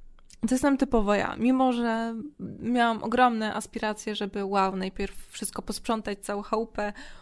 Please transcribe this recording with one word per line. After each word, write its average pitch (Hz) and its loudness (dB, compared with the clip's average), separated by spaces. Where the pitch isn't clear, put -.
To 254 2
jestem 277 4
typowo 214 2
ja. - 0
Mimo 262 4
że 226 -2
miałam 233 2
ogromne 226 4
aspiracje, 214 -4
żeby, 202 -4
wow, 190 2
najpierw 190 -6
wszystko - -8
posprzątać, 208 -4
całą 202 -4
chałupę, 214 -2